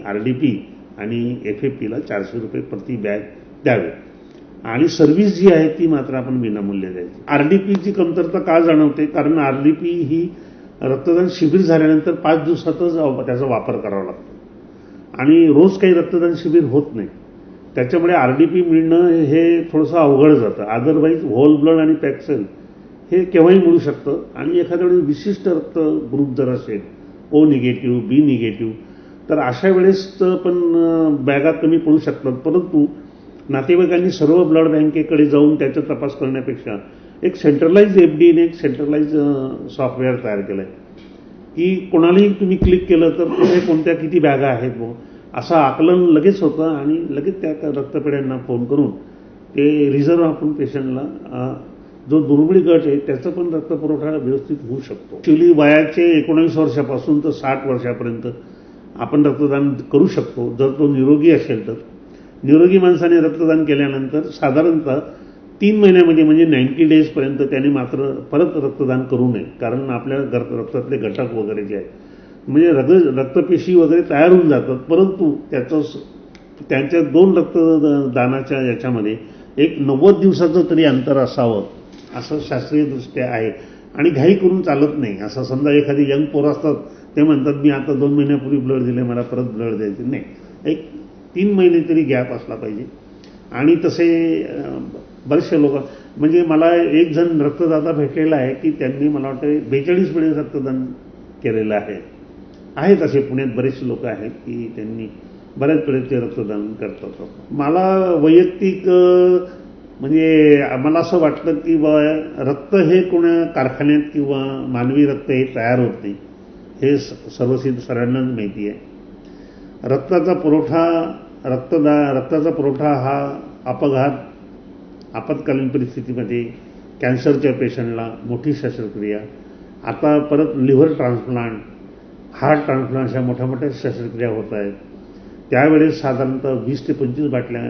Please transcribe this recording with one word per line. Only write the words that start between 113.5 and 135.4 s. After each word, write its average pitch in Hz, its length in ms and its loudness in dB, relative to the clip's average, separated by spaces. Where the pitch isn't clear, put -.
किंवा 135 560 -4
मानवी 127 360 0
रक्त 139 260 -2
हे 131 120 0
तयार 120 240 0
होत 107 240 -4
नाही, 101 100 -8
हे 139 160 2
स-, - 160 -10
सर्वसिद्ध 127 420 -2
सगळ्यांनाच 123 440 -4
माहिती 104 460 -6
आहे. 104 100 -12
रक्ताचा 170 500 -2
पुरवठा, 165 800 -2
रक्तदा-, 143 720 0
रक्ताचा 151 340 -2
पुरवठा 143 380 -2
हा 139 500 -4
अपघात, 135 460 -2
आपत्कालीन 135 540 -4
परिस्थितीमध्ये, 123 760 -6
कॅन्सरच्या 131 520 0
पेशंटला 117 560 -6
मोठी 123 280 -4
शस्त्रक्रिया, 104 640 -8
आता 151 320 0
परत 147 360 0
लिव्हर 135 320 4
ट्रान्सप्लांट, 120 720 -4
हार्ट 147 240 2
ट्रान्सप्लांट 131 440 -4
अशा 131 120 -4
मोठ्या 123 240 -4
मोठ्या 131 240 -4
शस्त्रक्रिया 117 600 -6
होत 110 240 -8
आहेत. 101 200 -6